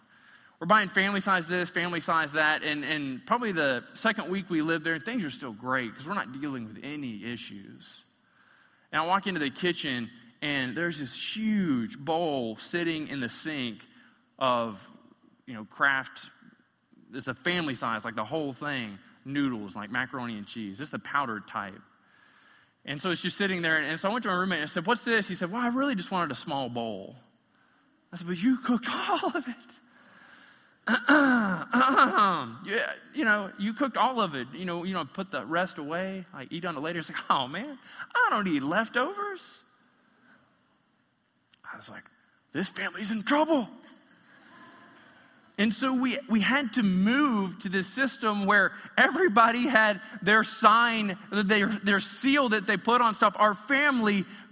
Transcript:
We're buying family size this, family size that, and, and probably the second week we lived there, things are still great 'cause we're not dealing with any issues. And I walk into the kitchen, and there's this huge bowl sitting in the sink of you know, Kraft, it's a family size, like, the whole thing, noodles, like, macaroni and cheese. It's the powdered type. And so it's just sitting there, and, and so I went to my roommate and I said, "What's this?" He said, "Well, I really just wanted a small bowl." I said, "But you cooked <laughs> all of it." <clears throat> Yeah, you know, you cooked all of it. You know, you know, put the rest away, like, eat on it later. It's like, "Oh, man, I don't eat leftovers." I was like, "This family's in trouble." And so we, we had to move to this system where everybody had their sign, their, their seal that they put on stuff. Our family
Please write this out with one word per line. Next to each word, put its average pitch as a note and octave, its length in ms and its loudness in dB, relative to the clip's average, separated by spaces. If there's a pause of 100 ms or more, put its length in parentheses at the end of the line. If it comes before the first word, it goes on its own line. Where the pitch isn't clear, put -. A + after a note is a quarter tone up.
(600)
We're E3 60 -4
buying G3+ 240 6
family G3 300 2
size F#3 260 2
this, F3 240 -2
family F3 300 -2
size D#3+ 320 0
that, D3+ 300 2
and, D3 220 -2
and C#3 400 -4
probably A3+ 280 0
the C#3 300 2 (120)
second G#3+ 340 -2
week F#3 220 -4
we D#3+ 100 2
lived D#3+ 240 0
there, D#3+ 140 -2
things G#3+ 260 -4
are C#3+ 60 -6
still B2 220 -10
great B2 420 -2
'cause - 120 -16
we're F#3+ 80 -6
not C3 240 -6
dealing C3+ 280 -6
with G#2 160 -14
any C3 420 -8
issues. - 800 -14 (920)
And D3 80 0
I D#3+ 60 0
walk F#3+ 200 2
into F3+ 140 -2
the C#3+ 100 0
kitchen, C3+ 600 -2 (320)
and C3+ 340 -2
there's E3+ 220 -2
this C3+ 160 -8
huge F#3+ 840 0
bowl C#3+ 600 -2
sitting E3 500 -4
in C#3 120 -8
the A#2+ 100 -4
sink B2+ 560 -6 (520)
of A#2 480 0 (600)
you B2+ 80 -14
know, A2 100 -12
Kraft, C3+ 640 -2 (800)
it's C3 160 -8
a B2+ 60 -4
family E3+ 400 -2
size, A2+ 300 -4
like, A2+ 100 -6
the A2 100 -4
whole C#3+ 280 -4
thing, B2+ 460 -6 (260)
noodles, C3 520 -4
like, G#2 140 -10
macaroni B2 460 -6
and G#2 100 -10
cheese. G#2 340 -10
It's D3+ 100 -12
the B2+ 80 -8
powdered A#2 480 -4
type. G2+ 340 -10 (1080)
And D3 140 -6
so F#3 100 -2
it's E3 120 -2
just - 160 -4
sitting F#3+ 240 0
there, D#3+ 160 2
and, D3 80 0
and D#3+ 120 -4
so G3 120 -2
I - 20 0
went A#3 120 -4
to A3+ 40 -4
my F#3 60 0
roommate F3+ 240 0
and D3+ 100 -4
I - 20 -10
said, F3 160 -4
"What's A#3 180 0
this?" A3+ 220 2
He F#3 80 -6
said, F3 160 -4
"Well, A#3 120 -4
I A#3+ 60 0
really C4 260 0
just F3+ 160 -6
wanted E3+ 200 0
a B2+ 40 -6
small C#3 340 -4
bowl." A#2 480 -6 (960)
I F3+ 40 -12
said, F3 100 -12
"But F3 160 -4
you B3+ 160 4
cooked - 300 0 (100)
<laughs> - 100 -4
all F#4 260 0
of D#4 140 -6
it." A#3 60 -8 (1300)
<clears throat> C4 540 4 (1300)
Yeah, G3 260 -2 (220)
you - 100 -2
know, G#3 340 2
you G3+ 140 -2
cooked B3+ 240 -2
all B3+ 240 2
of F3 140 0
it. B2+ 200 -6
You F3+ 100 -8
know, F3 200 -4
you F#3+ 80 -4
know, E3+ 120 -4
put F#3+ 260 -8
the C3 160 -6
rest F3 320 -2
away, F3+ 560 -6
like, C3+ 180 -14
eat E3 120 -6
on E3+ 120 -4
it C3+ 40 -6
later. E3+ 180 -4
It's D#3 120 -8
like, - 200 -10
"Oh, C3+ 180 2
man, A#3+ 300 -10 (360)
I C#5+ 160 4
don't G#3 180 0
eat D3 140 2
leftovers." C4+ 1000 -4 (2000)
I - 60 -12
was - 100 -16
like, - 160 -16 (480)
"This F3 160 -4
family's G3 420 -6
in A3 120 -2
trouble." D4 440 2 (1900)
And G#3 160 2
so C4 200 -2
we, B3 260 0 (100)
we G#3+ 120 2
had A#3+ 320 2
to B3+ 100 0
move G3+ 800 2
to G3 80 -8
this F#3 180 -2
system G#3+ 580 -2
where G3 280 4 (260)
everybody B3 720 6
had G#3+ 320 4 (200)
their G#3 220 6
sign, A3 720 4 (140)
their, G3+ 380 4 (160)
their G3+ 160 4
seal C4+ 480 2
that G#3 180 0
they G#3 100 2
put A#3+ 240 4
on A3+ 140 4
stuff. G3+ 240 4
Our G#3 160 6
family A#3 720 2 (260)